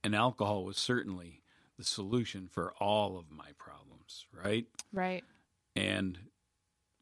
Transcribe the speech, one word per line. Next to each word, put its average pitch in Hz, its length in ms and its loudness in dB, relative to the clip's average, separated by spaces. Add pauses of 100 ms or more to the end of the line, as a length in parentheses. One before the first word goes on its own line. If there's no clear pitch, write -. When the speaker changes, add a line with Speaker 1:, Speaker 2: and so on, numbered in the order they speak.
Speaker 1:
And 104 120 2
alcohol 104 500 4
was 98 120 -6
certainly 92 640 -2 (360)
the 104 60 -14
solution 104 640 -2
for 90 260 -2
all 101 420 4
of 82 140 -14
my 73 260 -18
problems, - 720 -18
right? 107 360 0 (260)
Speaker 2:
Right. 185 320 -2 (500)
Speaker 1:
And, 98 440 0 (840)